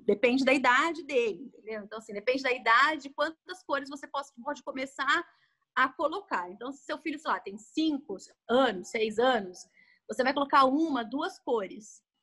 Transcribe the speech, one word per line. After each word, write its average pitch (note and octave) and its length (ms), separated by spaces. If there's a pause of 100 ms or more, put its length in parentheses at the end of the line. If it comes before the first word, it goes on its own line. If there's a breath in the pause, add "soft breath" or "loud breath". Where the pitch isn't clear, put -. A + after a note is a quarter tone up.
Depende B3 380
da B3+ 80
idade D4 500
dele, A#3 420
entendeu? G#3+ 400
Então, G#3+ 140
assim, A3 140
depende B3+ 300
da B3+ 100
idade, B3+ 580
quantas D#4+ 520
cores C#4 260
você C#4 180
pode, C#4 220 (140)
pode C#4+ 200
começar C4+ 640 (480 soft breath)
a B3+ 140
colocar. C4+ 600
Então, A#3 200
se - 140
seu D#4+ 140
filho, D4+ 200
sei D4 120
lá, F#3 100
tem G3+ 160
cinco D#4 600 (320)
anos, A3+ 400
seis A3 300
anos, A3+ 480 (400 soft breath)
você A3 160
vai C4 120
colocar C#4 300
uma, C#4 380
duas C#4+ 360
cores, G#3+ 640 (200)